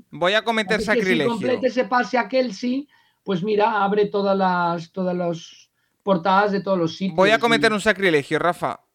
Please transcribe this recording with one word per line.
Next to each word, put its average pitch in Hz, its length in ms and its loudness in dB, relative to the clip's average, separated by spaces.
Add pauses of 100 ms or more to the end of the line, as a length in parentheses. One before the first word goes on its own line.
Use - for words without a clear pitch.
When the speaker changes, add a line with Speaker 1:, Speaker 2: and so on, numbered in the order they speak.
(120)
Speaker 1:
Voy 170 220 -2
a 214 100 2
cometer 220 340 -2
Speaker 2:
Así 208 80 -4
que 208 80 0
si 233 60 0
Speaker 1:
sacrilegio. 180 320 2
Speaker 2:
completa 247 340 -2
ese 254 200 0
pase 247 340 0
a 220 80 -2
Kelce, 254 580 -2 (380)
pues 185 180 -2
mira, 208 420 0
abre 202 220 2
todas 202 320 0
las, 175 540 -2
todas 180 260 -4
las 170 540 -8 (320)
portadas 196 480 2
de 196 100 -2
todos 196 160 -2
los 165 180 -2
sitios 185 200 -4
Speaker 1:
Voy 190 160 4
a 226 80 4
cometer 226 320 2
Speaker 2:
y - 20 -2
Speaker 1:
un 202 80 -2
sacrilegio, 175 560 2
Rafa. 156 440 -2 (140)